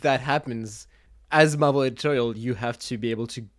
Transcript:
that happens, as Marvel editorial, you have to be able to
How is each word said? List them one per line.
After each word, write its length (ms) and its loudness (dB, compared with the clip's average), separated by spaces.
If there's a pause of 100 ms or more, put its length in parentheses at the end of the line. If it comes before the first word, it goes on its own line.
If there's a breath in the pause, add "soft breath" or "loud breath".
that 180 2
happens, 680 -4 (440)
as 260 6
Marvel 240 4
editorial, 560 0
you 160 -4
have 260 -4
to 200 -8
be 100 -2
able 180 -4
to 180 -12 (140)